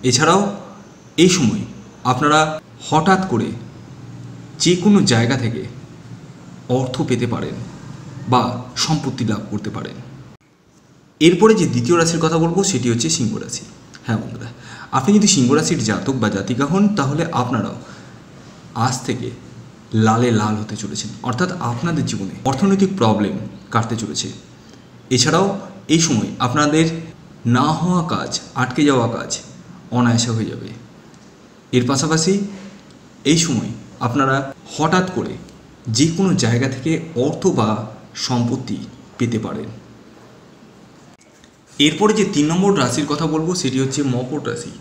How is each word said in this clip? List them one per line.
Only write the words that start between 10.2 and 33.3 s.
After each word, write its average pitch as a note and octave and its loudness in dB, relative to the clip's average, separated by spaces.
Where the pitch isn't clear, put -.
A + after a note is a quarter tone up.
এরপরে G3+ 8
যে E3 4
দ্বিতীয় A#2+ 2
রাশির E3 2
কথা D#3+ 2
বলবো E3+ 0
সেটি A#2+ 0
হচ্ছে A#2 0
সিংহ A#2 0
রাশি। - -10
হ্যাঁ A2 -2
বন্ধুরা, - -12
আপনি F#3+ 2
যদি G#3 6
সিংহ B2 4
রাশির D3+ 2
জাতক G#2+ 0
বা G#2+ 2
জাতিকা B2 -2
হন G3 4
তাহলে D3 0
আপনারাও A#2 -2
আজ B2+ -2
থেকে - -4
লালে A#2 4
লাল G#2+ 0
হতে G#2+ -8
চলেছেন, - -8
অর্থাৎ F3+ -2
আপনাদের E3 -2
জীবনে G2 -6
অর্থনৈতিক G3 2
problem G#2 2
কাটতে A2+ 0
চলেছে। - -6
এছাড়াও D#3+ 4
এই E3 6
সময় A2+ 0
আপনাদের D3+ 2
না C#3+ 4
হওয়া F3+ 2
কাজ, E2 -6
আটকে B2+ -2
যাওয়া B2 4
কাজ - -6
অনায়াসে A#2+ 2
হয়ে A2 -2
যাবে। - -12
এর B2 4
পাশাপাশি D#3+ 2